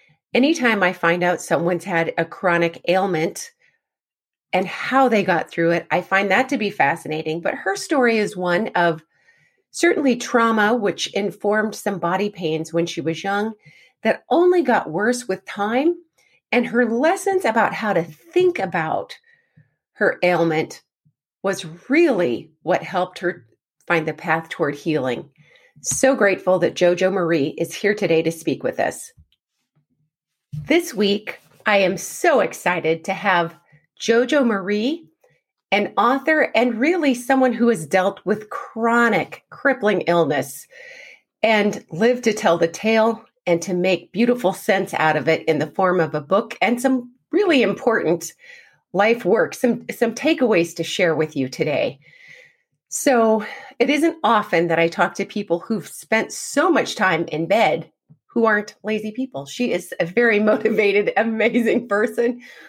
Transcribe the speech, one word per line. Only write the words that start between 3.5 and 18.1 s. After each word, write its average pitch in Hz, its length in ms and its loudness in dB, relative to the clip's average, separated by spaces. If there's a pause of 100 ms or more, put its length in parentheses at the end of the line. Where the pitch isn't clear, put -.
and 185 140 0
how 262 420 0
they 214 160 2
got 175 260 0
through 165 200 2
it, 170 200 0
I 180 120 0
find 196 280 0
that 247 200 2
to 277 80 0
be 202 100 -2
fascinating. 156 720 -2
But - 140 -2
her 392 220 -4
story 240 420 2
is 185 180 -2
one 180 380 0
of 170 280 0 (680)
certainly 294 460 2
trauma, 226 580 2
which 202 380 -2
informed 202 600 -2
some 196 240 -6
body 185 320 -2
pains 160 420 -4
when 165 140 0
she 165 160 -8
was 160 200 -4
young, 202 300 -2 (500)
that - 280 -2
only 349 320 4
got 233 280 0
worse 214 380 -2
with 185 160 -4
time. 247 500 0 (560)
And 240 160 2
her 240 200 2
lessons 359 580 0
about 220 300 2
how 208 180 -2
to 170 100 2
think 349 560 -2